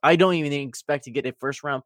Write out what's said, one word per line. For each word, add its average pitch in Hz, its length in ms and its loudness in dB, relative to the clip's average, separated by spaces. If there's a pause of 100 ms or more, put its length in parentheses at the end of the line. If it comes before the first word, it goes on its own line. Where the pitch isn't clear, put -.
I 160 120 6
don't 180 200 4
even 151 180 -2
expect 139 520 -6
to 123 60 -16
get 131 140 -4
a 127 80 -6
first 135 300 -8
round 139 220 -4